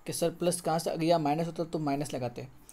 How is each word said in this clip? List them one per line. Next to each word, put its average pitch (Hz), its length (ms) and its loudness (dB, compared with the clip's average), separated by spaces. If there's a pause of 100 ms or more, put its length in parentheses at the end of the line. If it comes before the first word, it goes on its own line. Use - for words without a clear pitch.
कि 160 80 -6
सर 170 180 0
plus 175 300 0
कहाँ 165 180 2
से, - 100 -2
अगर 165 140 0
यहाँ 170 160 6
minus 156 280 2
होता 170 180 -4
तो 165 140 -4
minus 143 340 -2
लगाते, 123 340 -4 (260)